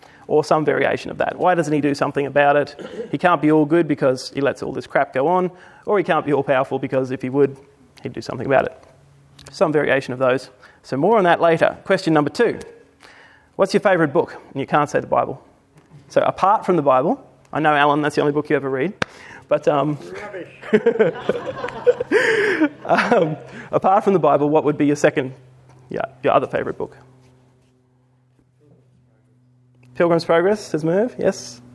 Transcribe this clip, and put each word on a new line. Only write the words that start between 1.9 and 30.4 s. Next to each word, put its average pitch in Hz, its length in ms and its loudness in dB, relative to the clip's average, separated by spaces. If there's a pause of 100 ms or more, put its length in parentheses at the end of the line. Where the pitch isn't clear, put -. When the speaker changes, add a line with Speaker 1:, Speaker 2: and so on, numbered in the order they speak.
Speaker 1:
something 143 320 -2
about 143 280 2
it? - 560 -6
He - 60 -4
can't 175 240 2
be 151 100 2
all 156 140 4
good 165 220 2
because 135 420 -2
he 139 120 -8
lets 127 200 -2
all - 100 -6
this - 140 -8
crap - 260 0
go 135 160 0
on, 180 220 0 (360)
or 202 120 0
he 180 60 2
can't 156 220 0
be 147 80 0
all 135 100 2
powerful 131 340 0
because 131 320 -4
if 127 140 -8
he 127 60 -6
would, 135 280 0 (460)
he'd 123 100 -10
do - 80 -12
something - 240 -8
about 135 200 2
it. - 180 -12 (680)
Some 160 220 0
variation 135 400 0
of 123 60 -8
those. 131 320 -2 (320)
So 131 140 -8
more 196 200 2
on 196 60 2
that 170 180 2
later. 165 420 2
Question 185 300 0
number 147 160 2
two. 214 300 0 (960)
What's 190 180 0
your 202 80 2
favourite 165 320 2
book? - 260 -2 (120)
And 139 100 -8
you 127 60 -8
can't 147 220 0
say 135 100 -2
the 127 80 -4
Bible. 127 360 -2 (680)
So - 120 2
apart 196 440 2
from 185 100 2
the 156 80 2
Bible, 139 440 2 (240)
I 139 80 -4
know, 151 140 2
Alan, 147 300 2
that's 151 120 -2
the 151 60 0
only 147 120 0
book 147 180 -2
you 147 40 2
ever 135 140 -4
read. 139 240 -4 (540)
But, 151 200 -2
um, 147 300 0 (240)
Speaker 2:
Rubbish. 190 280 -14 (220)
Speaker 1:
<laughs> 381 2000 0 (140)
um, 170 500 2 (360)
apart 202 320 2
from 196 100 2
the 220 60 2
Bible, 147 300 4
what 151 140 2
would 139 140 0
be 147 80 0
your 143 100 2
second, 139 380 0 (560)
yeah, - 120 -6 (220)
your - 100 2
other 131 140 2
favourite - 300 -4
book? - 180 -10 (3000)
Pilgrim's 170 300 2
Progress, 180 400 2